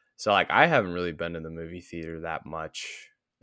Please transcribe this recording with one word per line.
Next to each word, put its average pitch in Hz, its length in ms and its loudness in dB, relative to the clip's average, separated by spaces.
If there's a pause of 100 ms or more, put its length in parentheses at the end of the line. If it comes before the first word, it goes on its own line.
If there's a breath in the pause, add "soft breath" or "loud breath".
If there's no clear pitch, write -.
(160)
So, - 160 2
like, 92 180 4
I 123 160 8
haven't 117 260 4
really 87 200 -2
been 85 220 -6
to 82 60 -8
the 80 100 -10
movie 82 300 -10
theater 82 400 -10
that 82 260 -6
much. - 640 -10 (320)